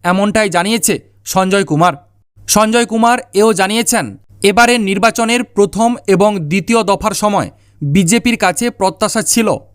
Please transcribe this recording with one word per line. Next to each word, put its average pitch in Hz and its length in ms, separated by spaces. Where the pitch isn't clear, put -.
এমনটাই 202 460
জানিয়েছে 196 440
সঞ্জয় 190 400
কুমার। 160 280
সঞ্জয় 220 400
কুমার 226 300
এও 214 200
জানিয়েছেন, 196 520
এবারের 233 400
নির্বাচনের 226 580
প্রথম 202 360
এবং 196 240
দ্বিতীয় 196 360
দফার 196 320
সময় 196 340
বিজেপির 196 560
কাছে 208 340
প্রত্যাশা 208 520
ছিল 220 240